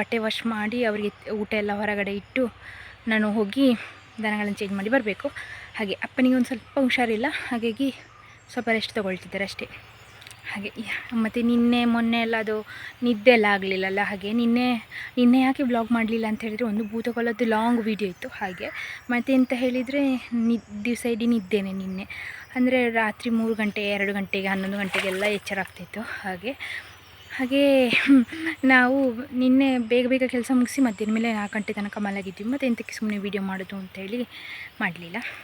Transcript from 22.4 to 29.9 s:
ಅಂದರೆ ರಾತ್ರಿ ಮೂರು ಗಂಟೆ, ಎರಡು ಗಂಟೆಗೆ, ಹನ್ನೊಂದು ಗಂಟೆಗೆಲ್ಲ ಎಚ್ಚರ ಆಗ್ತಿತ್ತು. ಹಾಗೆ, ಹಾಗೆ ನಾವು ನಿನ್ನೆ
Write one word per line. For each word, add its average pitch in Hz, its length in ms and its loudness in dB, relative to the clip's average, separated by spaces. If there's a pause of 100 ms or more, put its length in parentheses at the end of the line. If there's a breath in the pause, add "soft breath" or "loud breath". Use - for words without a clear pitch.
ಅಂದರೆ 254 240 4 (200)
ರಾತ್ರಿ 220 300 -2
ಮೂರು 226 240 2
ಗಂಟೆ, 208 300 -2 (120)
ಎರಡು 202 160 0
ಗಂಟೆಗೆ, 196 420 -2
ಹನ್ನೊಂದು 196 280 -2
ಗಂಟೆಗೆಲ್ಲ 190 420 -2 (140)
ಎಚ್ಚರ 196 200 -8
ಆಗ್ತಿತ್ತು. 185 440 -10 (200)
ಹಾಗೆ, 190 300 -6 (800 loud breath)
ಹಾಗೆ 269 320 2 (1120 loud breath)
ನಾವು 254 240 6 (440)
ನಿನ್ನೆ 262 280 6 (240)